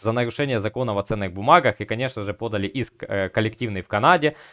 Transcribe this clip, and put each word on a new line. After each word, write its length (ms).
за 120
нарушение 480
закона 360
о 60
ценных 300
бумагах, 480
и, 40
конечно 380
же, 100
подали 320
иск, 420
э, 220
коллективный 520
в 60
Канаде, 480